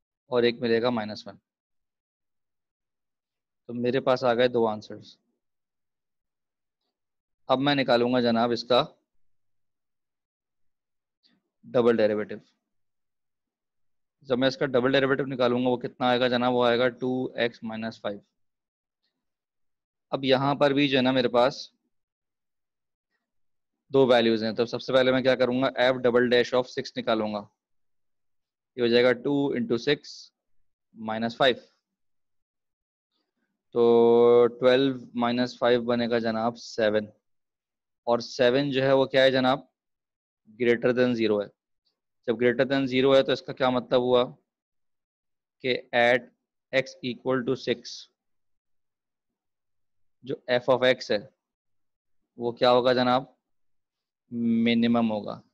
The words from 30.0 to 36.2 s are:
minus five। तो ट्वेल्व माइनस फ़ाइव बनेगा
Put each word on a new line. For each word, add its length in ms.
minus 420
five। 220
तो 720
ट्वेल्व 560
माइनस 440
फ़ाइव 240
बनेगा 360